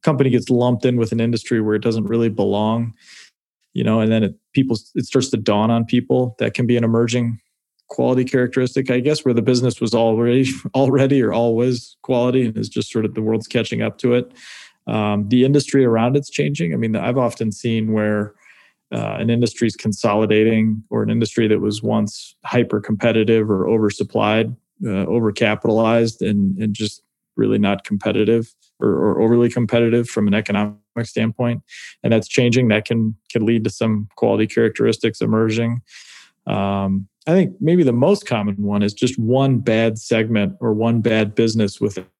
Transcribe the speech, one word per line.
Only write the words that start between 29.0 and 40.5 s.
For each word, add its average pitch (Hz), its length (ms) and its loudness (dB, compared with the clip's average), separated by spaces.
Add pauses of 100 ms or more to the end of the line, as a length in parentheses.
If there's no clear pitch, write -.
overly 120 300 4
competitive 117 580 0
from 104 180 -2
an 101 80 2
economic 104 440 -2 (240)
standpoint. 117 600 -2 (400)
And 113 100 2
that's 110 160 2
changing. 120 400 2
That 107 160 2
can, 110 300 -2 (160)
can 110 140 0
lead 113 200 2
to 110 60 -2
some 107 460 -2
quality 107 300 2
characteristics 113 760 0
emerging. 113 600 0 (640)
Um, 98 640 -2 (180)
I 160 60 0
think 185 280 2
maybe 170 220 2
the 127 100 4
most 160 320 2
common 104 380 -4
one 104 200 0
is 104 120 0
just - 240 -2
one 127 400 2
bad 110 400 0
segment 110 600 0